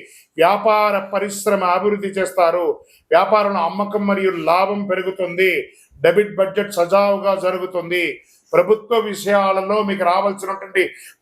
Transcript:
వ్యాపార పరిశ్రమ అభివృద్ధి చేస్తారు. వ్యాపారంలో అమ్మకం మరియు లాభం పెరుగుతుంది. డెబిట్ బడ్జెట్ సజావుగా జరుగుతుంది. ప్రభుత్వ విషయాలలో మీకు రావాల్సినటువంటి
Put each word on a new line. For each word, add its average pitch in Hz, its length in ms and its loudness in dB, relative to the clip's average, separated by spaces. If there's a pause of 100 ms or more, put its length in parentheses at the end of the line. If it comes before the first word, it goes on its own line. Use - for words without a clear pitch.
(380)
వ్యాపార 202 640 2
పరిశ్రమ 196 640 -2
అభివృద్ధి 196 440 0
చేస్తారు. 180 720 0 (300)
వ్యాపారంలో 196 500 2
అమ్మకం 202 460 -4
మరియు 190 240 0
లాభం 185 560 0
పెరుగుతుంది. 185 760 0 (380)
డెబిట్ 175 360 2
బడ్జెట్ 190 360 -2
సజావుగా 196 640 2
జరుగుతుంది. 180 840 -4 (320)
ప్రభుత్వ 214 460 2
విషయాలలో 196 840 0
మీకు 190 220 -4
రావాల్సినటువంటి 190 880 -2 (320)